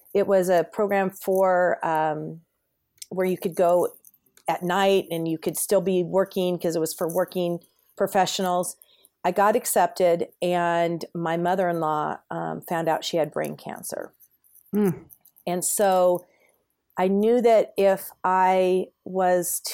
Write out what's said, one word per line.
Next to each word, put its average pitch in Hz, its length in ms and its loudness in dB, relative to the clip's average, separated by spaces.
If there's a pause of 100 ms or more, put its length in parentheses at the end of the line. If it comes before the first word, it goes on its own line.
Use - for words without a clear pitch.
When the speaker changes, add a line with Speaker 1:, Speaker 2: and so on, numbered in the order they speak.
(120)
Speaker 1:
it 196 140 0
was 185 220 2
a 175 160 2
program 196 460 -2
for, 185 760 0
um, 156 540 -2 (720)
where 185 160 -2
you 185 120 -2
could 170 160 -6
go 175 340 4 (600)
at 165 140 -4
night 190 480 2
and 165 180 -4
you 160 100 -4
could 165 180 -6
still - 240 0
be 180 220 0
working 180 560 -2
'cause 170 160 -2
it 165 60 -2
was 156 120 -2
for - 140 -6
working 175 540 -4 (360)
professionals. 185 800 0 (480)
I - 60 0
got 208 260 2
accepted, 175 720 0 (140)
and 170 600 0 (100)
my 170 220 -4
mother-in-law, 170 840 -2 (120)
um, 165 320 -8
found 165 260 -4
out 160 160 -2
she - 140 -4
had 151 120 -2
brain 151 260 -6
cancer. - 560 -12 (640)
Speaker 2:
Mm. 202 300 0 (420)
Speaker 1:
And 175 180 -4
so 185 640 2 (680)
I 185 120 2
knew 214 340 2
that 220 340 4
if 196 340 2 (140)
I 185 640 2 (180)
was 180 560 0 (120)